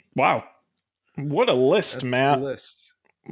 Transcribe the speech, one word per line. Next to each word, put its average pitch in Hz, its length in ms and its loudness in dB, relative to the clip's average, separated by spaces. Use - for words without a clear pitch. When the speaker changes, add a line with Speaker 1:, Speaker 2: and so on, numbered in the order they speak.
Speaker 1:
Wow. 135 280 0
What 151 320 0
a 185 60 4
list, 135 400 2
Speaker 2:
That's 131 100 -8
the 123 60 -4
Speaker 1:
Matt. 135 320 2
Speaker 2:
list. - 500 -12